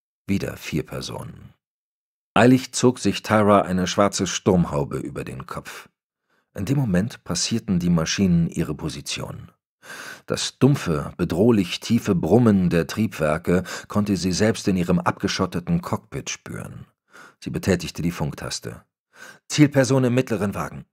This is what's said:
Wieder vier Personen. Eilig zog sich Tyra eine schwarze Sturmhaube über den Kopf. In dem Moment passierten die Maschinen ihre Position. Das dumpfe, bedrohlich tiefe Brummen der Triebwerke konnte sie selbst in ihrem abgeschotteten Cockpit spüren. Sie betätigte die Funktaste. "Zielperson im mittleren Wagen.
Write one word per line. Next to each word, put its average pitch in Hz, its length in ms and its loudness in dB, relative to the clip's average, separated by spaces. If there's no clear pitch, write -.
Wieder 78 280 -4
vier - 300 -6
Personen. - 680 -14
Eilig 127 360 6
zog 123 280 2
sich - 240 -2
Tyra 104 380 6
eine 90 260 -2
schwarze 98 400 2
Sturmhaube 73 680 0
über 69 260 -8
den 65 240 -12
Kopf. - 420 -14
In 104 120 -6
dem 139 120 0
Moment 110 460 0
passierten 98 560 -2
die 87 100 0
Maschinen 85 580 2
ihre 78 280 -6
Position. - 760 -10
Das - 340 -6
dumpfe, 90 560 2
bedrohlich 90 640 2
tiefe 113 340 0
Brummen 92 560 4
der 85 180 2
Triebwerke 87 760 0
konnte 104 300 0
sie 90 160 -2
selbst 107 340 0
in 95 80 2
ihrem 90 240 0
abgeschotteten 90 840 -2
Cockpit - 480 -8
spüren. - 580 -14
Sie - 120 -10
betätigte 87 500 -2
die 85 100 -2
Funktaste. - 720 -8
"Zielperson 143 560 4
im 120 100 2
mittleren 107 400 0
Wagen. 71 400 -10